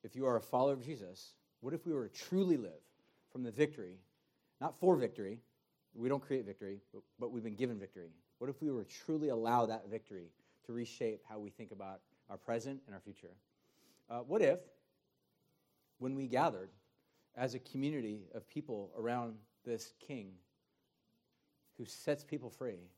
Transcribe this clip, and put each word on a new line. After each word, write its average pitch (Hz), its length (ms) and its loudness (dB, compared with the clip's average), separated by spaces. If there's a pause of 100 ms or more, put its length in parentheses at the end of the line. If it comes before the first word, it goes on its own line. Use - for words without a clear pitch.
If 110 120 -10
you 131 100 4
are 123 80 8
a 110 60 8
follower 139 320 6
of 131 100 0
Jesus, 101 540 -10 (240)
what 139 140 -2
if 160 120 -4
we 165 60 0
were 120 160 0
to - 40 -10
truly 185 440 4
live 87 260 -4 (480)
from 127 140 -4
the 117 80 -4
victory, 104 480 2 (600)
not 147 160 -2
for 180 200 8
victory, 117 440 -2 (540)
we 120 140 0
don't 139 120 2
create 131 240 -2
victory, 101 360 -8 (120)
but, 101 100 -16 (180)
but 120 100 -4
we've 117 140 -6
been 107 100 -4
given 117 240 0
victory? 92 320 -12 (280)
What 131 120 -4
if 139 100 -10
we 151 120 0
were 113 100 -2
to - 80 -10
truly 156 380 0
allow 117 380 6
that 110 200 -4
victory 98 460 -10 (320)
to 120 80 -8
reshape 117 560 -4
how 107 100 -10
we 104 120 -8
think 107 200 -14
about 95 300 -12 (280)
our 95 80 -8
present 123 500 -4
and 101 100 -12
our 90 40 -12
future? 95 360 -18 (760)
Uh, 120 120 -4
what 180 200 4
if, 170 160 8 (1400)
when 131 180 -2
we 135 100 -4
gathered 120 460 2 (640)
as 123 180 0
a 127 60 -6
community 123 760 -2
of - 140 -10
people 110 480 -6
around 117 420 -2 (260)
this 117 360 -6
king 104 320 -10 (1500)
who 120 60 -8
sets - 400 -2
people 123 260 -6
free 90 480 -8